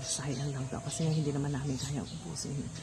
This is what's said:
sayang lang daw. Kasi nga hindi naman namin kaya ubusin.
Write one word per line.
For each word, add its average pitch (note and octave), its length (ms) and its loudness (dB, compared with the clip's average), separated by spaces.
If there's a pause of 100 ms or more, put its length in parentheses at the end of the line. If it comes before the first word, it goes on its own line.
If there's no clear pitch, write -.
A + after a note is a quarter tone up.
sayang C#3 480 0
lang C3+ 160 -2
daw. - 160 -4
Kasi D#3+ 240 2
nga D#3 80 6
hindi D3 160 4
naman C#3+ 240 2
namin C3 240 0
kaya - 240 0
ubusin. C#3+ 560 -4 (220)